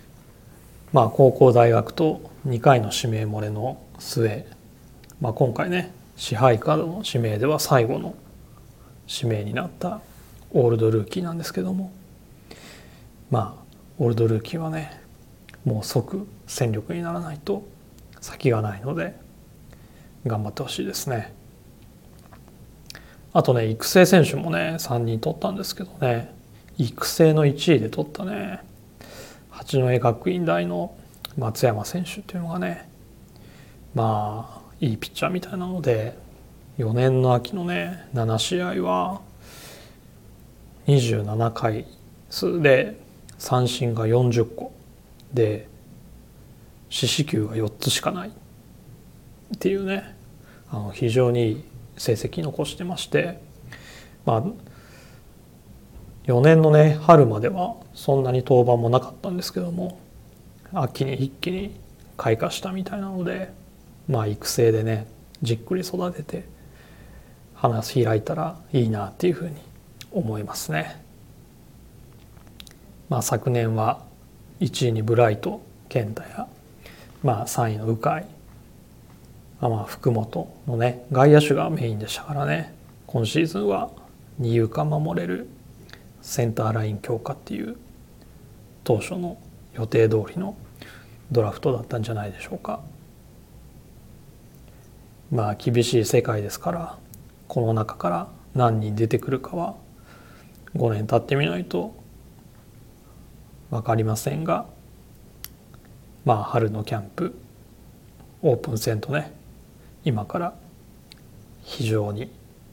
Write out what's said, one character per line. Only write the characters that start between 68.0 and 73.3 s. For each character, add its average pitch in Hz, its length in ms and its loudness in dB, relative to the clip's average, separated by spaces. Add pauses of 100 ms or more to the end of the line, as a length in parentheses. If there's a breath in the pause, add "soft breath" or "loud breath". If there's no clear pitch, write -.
い - 20 -4
た 156 140 -6
ら 160 220 -6 (140)
い 127 140 2
い 110 40 2
な 104 180 -2
っ 98 60 -14
て 175 140 -2
い 175 40 4
う - 20 0
ふ 170 120 -8
う 165 40 -8
に 147 60 -12 (560)
思 113 280 -4
い 104 40 -8
ま - 120 -10
す - 160 -8
ね。 156 300 -6 (2000)
ま 127 100 0
あ、 - 20 0
昨 - 280 -2